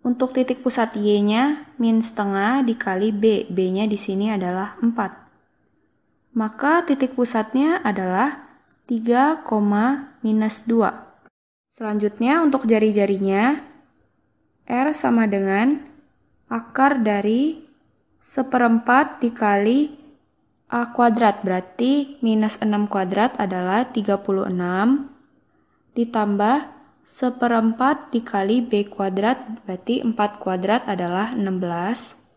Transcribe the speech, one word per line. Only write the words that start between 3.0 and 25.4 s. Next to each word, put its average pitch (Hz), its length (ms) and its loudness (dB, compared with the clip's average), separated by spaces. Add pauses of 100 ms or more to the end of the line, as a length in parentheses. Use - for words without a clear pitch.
B. 208 380 2
B-nya 185 340 0
di 208 160 -2
sini 202 320 -2
adalah 190 480 -4
empat. 233 460 -2 (1120)
Maka 294 480 0
titik 269 320 -2
pusatnya 247 640 0
adalah 196 640 -2 (400)
tiga, 247 560 2 (800)
minus 214 400 -2
dua. 226 480 0 (640)
Selanjutnya 214 680 0
untuk 269 240 2
jari-jarinya, 208 920 2 (1080)
R 262 280 -2
sama 240 360 2
dengan 196 480 0 (720)
akar 262 520 0
dari 214 600 0 (560)
seperempat 247 1040 0
dikali 233 720 0 (720)
A 240 220 -4
kuadrat, 226 560 2
berarti 254 720 -2
minus 214 400 0
enam 208 300 0
kuadrat 196 500 0
adalah 190 480 -2
tiga 202 320 -2
puluh 190 300 -2
enam, 190 580 0 (880)